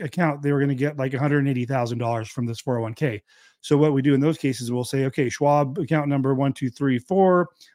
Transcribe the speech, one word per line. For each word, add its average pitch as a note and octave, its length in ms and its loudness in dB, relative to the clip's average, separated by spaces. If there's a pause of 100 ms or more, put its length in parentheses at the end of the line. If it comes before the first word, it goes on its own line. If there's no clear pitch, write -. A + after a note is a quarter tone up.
account, D3+ 420 -2
they C#3+ 100 0
were C#3 80 2
gonna C#3+ 140 0
get, C#3+ 240 -4
like, C3+ 160 -4
a C3 40 -2
hundred C#3+ 200 2
and C#3 100 0
eighty B2 180 -2
thousand A#2+ 320 -2
dollars A#2 300 -4
from A#2+ 180 -6
this A#2 140 -6
four B2 180 -2
oh A#2 40 -4
one A2 120 -6
K. A#2 280 -4 (420)
So D3 140 4
what D3+ 140 4
we C3+ 100 2
do C#3+ 100 4
in C3+ 80 4
those D#3 180 2
cases, A#2+ 340 -4
we'll B2 100 -2
say, C3+ 220 -2
"Okay, C3+ 240 -2
Schwab C#3+ 500 0
account D3+ 300 0
number C3+ 260 2
one C3+ 180 0
two C3 160 -4
three C3 300 -2
four, F3+ 500 2 (260)